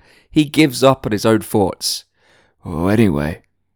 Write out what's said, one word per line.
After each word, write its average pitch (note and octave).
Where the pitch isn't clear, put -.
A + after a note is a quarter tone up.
He D#3
gives C#3
up C3+
on G#2+
his G#2
own A2+
thoughts. -
Oh, E2+
anyway. F#2